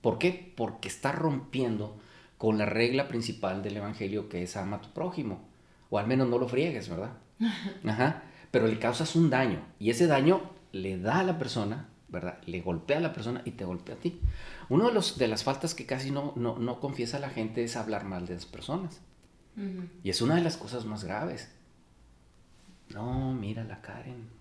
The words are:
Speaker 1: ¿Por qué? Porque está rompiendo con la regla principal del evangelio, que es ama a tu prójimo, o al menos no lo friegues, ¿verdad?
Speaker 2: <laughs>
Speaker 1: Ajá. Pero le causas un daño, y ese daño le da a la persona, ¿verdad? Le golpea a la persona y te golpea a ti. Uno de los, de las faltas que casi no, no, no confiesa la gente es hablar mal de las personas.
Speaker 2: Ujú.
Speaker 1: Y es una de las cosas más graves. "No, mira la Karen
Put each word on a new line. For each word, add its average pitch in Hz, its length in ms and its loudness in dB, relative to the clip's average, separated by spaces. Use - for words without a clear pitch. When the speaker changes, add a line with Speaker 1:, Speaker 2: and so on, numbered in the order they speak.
Speaker 1:
¿Por - 180 2
qué? - 380 0
Porque - 320 -4
está - 240 -2
rompiendo 131 840 0
con 107 200 4
la 104 80 4
regla 120 400 4
principal 107 560 -2
del 104 140 -4
evangelio, 104 520 -4
que 87 140 -4
es 90 140 -6
ama 101 220 -4
a - 20 -10
tu - 100 -18
prójimo, 151 560 -4
o 101 80 2
al 104 80 0
menos 131 220 4
no 120 100 4
lo 127 100 2
friegues, 127 400 0
¿verdad? 90 240 -4
Speaker 2:
<laughs> 196 480 -2
Speaker 1:
Ajá. 123 360 2
Pero 113 160 6
le 110 120 2
causas 120 380 0
un 165 120 8
daño, 127 320 4
y 107 120 2
ese 120 160 6
daño 156 340 6
le 95 260 -2
da 113 220 2
a 190 40 2
la 180 140 2
persona, 120 500 -2
¿verdad? 90 380 -6
Le 87 140 -4
golpea 90 380 0
a - 20 2
la 165 120 0
persona 117 320 -4
y 117 80 -6
te 101 120 -8
golpea 90 320 -6
a - 20 -16
ti. - 220 -4
Uno 170 180 6
de 240 60 4
los, 196 260 2
de 127 100 4
las 110 160 0
faltas 139 300 0
que 120 120 -8
casi 135 240 -2
no, 143 260 -2
no, 117 220 -2
no 120 220 -2
confiesa 135 380 -4
la 139 120 -6
gente 113 340 -2
es 117 120 -6
hablar 107 280 -2
mal 90 220 -6
de 90 80 -6
las 87 120 -10
personas. 160 540 -6
Speaker 2:
Ujú. 185 320 -6
Speaker 1:
Y 98 80 -2
es 92 120 0
una 135 140 4
de 175 60 4
las 165 140 0
cosas 113 280 -8
más 107 200 -6
graves. 107 460 -6
"No, 127 380 -2
mira 110 320 -4
la 107 160 -10
Karen 117 480 -14